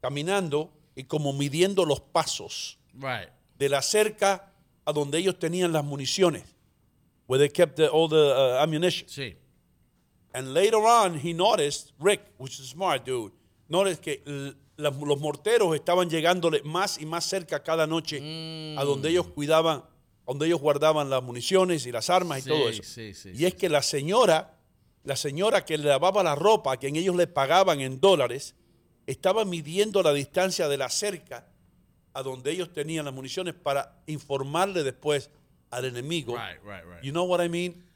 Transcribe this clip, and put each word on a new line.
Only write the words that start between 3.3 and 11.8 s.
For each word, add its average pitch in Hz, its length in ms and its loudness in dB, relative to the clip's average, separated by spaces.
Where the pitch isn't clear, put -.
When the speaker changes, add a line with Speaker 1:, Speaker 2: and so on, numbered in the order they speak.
Speaker 1:
de 139 120 0
la 139 100 2
cerca 208 720 0
a 151 80 -2
donde 147 260 -2
ellos 180 200 0
tenían 170 340 0
las 151 120 0
municiones, 143 600 0
where 131 160 2
they 147 80 4
kept 165 260 2
the, 156 120 4
all 160 200 4
the, 156 80 2
uh, 135 460 4
ammunition. 160 460 0
Speaker 2:
Sí. 127 280 -12
Speaker 1:
And 131 200 -8
later 208 260 4
on, 214 380 4
he 165 160 -6
noticed, 170 640 0